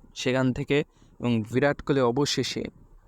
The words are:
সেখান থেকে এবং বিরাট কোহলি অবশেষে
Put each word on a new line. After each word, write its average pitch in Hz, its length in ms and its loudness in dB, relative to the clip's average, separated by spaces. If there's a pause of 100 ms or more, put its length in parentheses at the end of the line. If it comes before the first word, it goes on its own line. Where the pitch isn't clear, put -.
(160)
সেখান 131 380 0
থেকে 139 240 0 (420)
এবং 123 120 0 (120)
বিরাট 143 380 0
কোহলি 139 220 2
অবশেষে 127 600 0 (440)